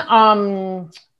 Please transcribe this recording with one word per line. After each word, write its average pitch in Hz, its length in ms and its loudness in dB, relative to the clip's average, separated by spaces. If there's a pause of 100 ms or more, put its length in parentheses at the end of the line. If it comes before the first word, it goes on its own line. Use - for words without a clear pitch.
um, 196 840 0 (300)